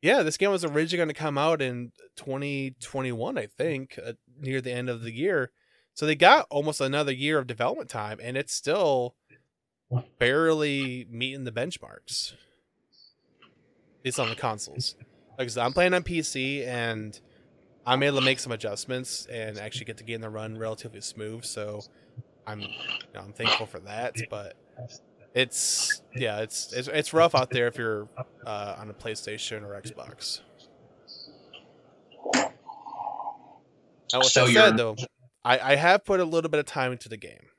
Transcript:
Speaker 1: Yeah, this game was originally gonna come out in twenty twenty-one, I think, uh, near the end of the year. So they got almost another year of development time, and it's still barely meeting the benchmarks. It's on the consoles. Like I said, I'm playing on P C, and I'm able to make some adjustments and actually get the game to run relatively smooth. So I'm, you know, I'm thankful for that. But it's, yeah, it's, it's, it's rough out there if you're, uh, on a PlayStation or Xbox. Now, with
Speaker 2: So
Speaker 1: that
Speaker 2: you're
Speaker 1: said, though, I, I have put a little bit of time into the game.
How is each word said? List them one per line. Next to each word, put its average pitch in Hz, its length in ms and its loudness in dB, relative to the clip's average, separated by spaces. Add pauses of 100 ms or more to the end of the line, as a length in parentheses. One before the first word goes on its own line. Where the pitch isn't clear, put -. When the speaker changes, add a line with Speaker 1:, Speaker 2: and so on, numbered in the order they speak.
Speaker 1:
Yeah, 226 240 6
this 156 120 0
game 202 140 2
was 180 140 0
originally 160 340 0
gonna 156 160 2
come 147 240 -2
out 156 240 4
in 123 300 -4 (240)
twenty 135 640 -4
twenty-one, 127 580 -4
I 110 80 -4
think, 135 580 -4
uh, 117 100 -8 (260)
near 135 200 -2
the 123 120 -4
end 123 180 -2
of 117 120 -4
the 117 100 -8
year. 143 400 0 (420)
So - 120 -2
they 156 100 2
got 214 340 10
almost 147 300 0
another 139 320 0
year 143 260 0
of 131 80 -2
development 123 440 -2
time, 107 300 -6
and 123 160 -6
it's 143 160 -4
still 143 640 2 (1040)
barely 139 920 2
meeting 131 360 -6
the 120 80 -6
benchmarks. - 800 -6 (1700)
It's 131 160 -4
on 117 120 0
the 113 40 -4
consoles. 113 640 -4 (420)
Like 131 80 -2
I - 20 -8
said, 117 160 -2
I'm 123 80 0
playing 180 220 4
on 180 80 2
P 170 200 -2
C, 135 420 -4
and 117 560 -4 (680)
I'm 127 160 4
able 143 160 4
to 135 60 2
make 135 160 2
some 127 120 -6
adjustments 113 720 -6
and 110 320 -8
actually 107 260 -8
get 110 140 -12
the 113 60 -20
game 113 180 -8
to 110 80 -8
run 110 280 -8
relatively 110 420 -8
smooth. 110 440 -10
So 104 380 -8 (640)
I'm, 107 140 -8
you 101 80 -10 (460)
know, 139 60 -12
I'm 104 120 -16
thankful 113 340 -2
for 95 140 -14
that. 107 360 -6 (140)
But 101 240 -10 (800)
it's, - 680 0 (120)
yeah, 110 260 -2
it's, - 320 -6
it's, 127 160 -4
it's - 240 -2
rough 165 220 6
out 131 160 4
there 120 160 2
if 120 100 -2
you're, 107 320 -4 (380)
uh, 104 320 -6
on 107 100 -14
a 104 60 -12
PlayStation 107 680 -8
or 101 180 -12
Xbox. - 600 -10 (3750)
Now, 127 80 2
with 127 120 6
Speaker 2:
So 127 120 8
Speaker 1:
that 123 80 6
Speaker 2:
you're 117 100 10
Speaker 1:
said, 110 140 8
though, 113 200 0 (480)
I, 127 280 6
I - 40 10
have 180 280 6
put 196 160 2
a 180 40 4
little 165 260 0
bit 151 100 2
of 143 60 -2
time 127 260 -2
into 120 160 -10
the 110 80 -10
game. 90 300 -16 (120)